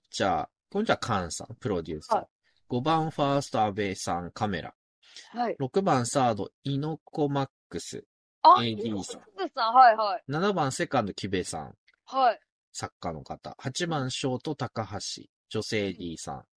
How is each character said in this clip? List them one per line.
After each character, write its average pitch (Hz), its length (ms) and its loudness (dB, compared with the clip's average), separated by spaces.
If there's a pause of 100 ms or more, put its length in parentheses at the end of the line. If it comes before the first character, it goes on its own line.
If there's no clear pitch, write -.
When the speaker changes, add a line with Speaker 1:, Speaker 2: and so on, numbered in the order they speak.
(100)
Speaker 1:
チ - 140 -2
ャ 87 200 0
ー、 - 40 -10 (220)
こ 196 100 -2
ん - 20 0
に 226 40 0
ち - 40 0
は、 - 120 2
菅 95 280 -2
さ - 140 -10
ん、 - 120 -14
プ - 140 -6
ロ 87 120 0
デ 80 100 -8
ュ 78 40 -4
ー 78 60 -10
サ - 120 0
ー。 - 40 4
Speaker 2:
は 175 60 0
い。 - 20 -16 (420)
Speaker 1:
五 123 140 -2
番 160 280 2
フ 156 120 -4
ァ 139 160 2
ー 143 40 0
ス - 80 -12
ト、 117 120 0
安 107 120 0
倍 98 220 -2
さ 87 240 -4
ん、 87 100 -10
カ - 160 -4
メ 90 160 -4
ラ。 - 120 -14 (560)
Speaker 2:
は 233 200 -2
い。 - 80 -6
Speaker 1:
六 139 220 0
番 151 240 2
サ 123 280 2
ー - 20 0
ド、 98 160 -6 (140)
猪 143 380 -4
子 147 280 -2
マ 139 140 0
ッ - 40 -4 (220)
ク 87 100 -6
ス、 - 240 -12 (380)
Speaker 2:
あ、 330 200 8
Speaker 1:
エ 120 60 0
ー 220 80 -4
デ 202 60 -8
ィ - 20 -6
ー 233 40 -2
さ - 0 -
ん。 - 20 -2
Speaker 2:
猪 220 260 -6
子 - 0 -
マ - 280 -10
ッ - 20 -4
ク - 20 -10
ス - 60 -14
さ 226 160 -2
ん、 233 40 -4
は 254 160 12
い 220 60 4
は 202 220 0
い。 - 100 -14
Speaker 1:
七 170 240 0
番 156 180 0
セ 170 160 -2
カ 131 140 2
ン 107 60 -2
ド、 92 80 -6
木 - 140 -8
部 92 160 0
さ 80 180 -8
ん。 65 120 -14 (300)
Speaker 2:
は 262 300 4
い。 - 60 -12 (320)
Speaker 1:
作 - 280 -10
家 87 140 -6
の 73 80 -10
方。 73 360 -12
八 131 280 -6
番 143 240 -2
シ - 160 -4
ョ 127 80 0
ー 123 100 -4
ト、 156 100 -4
高 117 320 -6
橋、 - 360 -10 (260)
女 107 140 -2
性 104 240 -2
エ - 20 -2
ー 92 80 -4
デ - 20 -20
ィ 85 140 -8
ー 80 60 -8
さ - 140 -12
ん。 67 40 -10
Speaker 2:
う 65 40 -14
ん。 - 40 -20 (120)